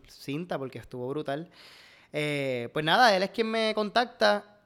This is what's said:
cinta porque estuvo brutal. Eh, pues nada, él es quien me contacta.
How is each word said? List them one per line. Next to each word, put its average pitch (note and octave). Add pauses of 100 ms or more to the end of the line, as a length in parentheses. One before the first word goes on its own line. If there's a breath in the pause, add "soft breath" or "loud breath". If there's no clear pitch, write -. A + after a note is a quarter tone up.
cinta E3
porque C3
estuvo B2
brutal. D3 (640 loud breath)
Eh, C#3
pues D3+
nada, G3+
él F#3
es F#3+
quien A3
me A3
contacta. G#3+ (160)